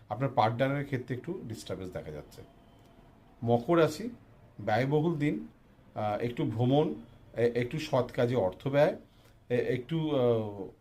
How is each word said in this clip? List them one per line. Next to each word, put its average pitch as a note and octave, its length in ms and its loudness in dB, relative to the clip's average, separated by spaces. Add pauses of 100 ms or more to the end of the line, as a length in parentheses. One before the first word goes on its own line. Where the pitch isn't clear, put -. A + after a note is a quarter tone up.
আপনার B2 260 -2
পার্টনারের C3+ 500 2
ক্ষেত্রে C3 320 -4
একটু F3 320 -8
ডিস্টার্বেন্স F#2 440 -8
দেখা D#2 180 -10
যাচ্ছে। D2 320 -14 (1000)
মকর A#2+ 340 4
রাশি, D#3+ 300 2 (520)
ব্যয়বহুল C#3 580 2
দিন, E3+ 280 -2 (480)
আহ, G#2+ 260 -2
একটু A#2+ 240 -2
ভ্রমণ, B2 500 2 (420)
এ-, A#2 180 4
একটু A#2+ 240 -2
সৎ B2 340 0
কাজে B2 240 2
অর্থ G2 320 -2
ব্যয়, C#3+ 280 4 (520)
এ-, B2 60 0
একটু, D#3 560 -2
আহ, A2+ 580 0 (120)